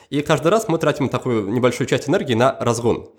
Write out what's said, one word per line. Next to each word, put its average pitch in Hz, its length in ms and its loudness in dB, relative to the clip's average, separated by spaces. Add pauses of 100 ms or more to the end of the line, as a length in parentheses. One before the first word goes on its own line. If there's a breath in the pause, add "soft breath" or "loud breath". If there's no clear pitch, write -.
И 143 120 -4
каждый 147 260 0
раз 190 200 2
мы 165 120 0
тратим 139 300 0
такую 113 420 -2
небольшую 123 340 0
часть 135 240 -2
энергии 139 240 0
на 123 260 2
разгон. 117 600 -2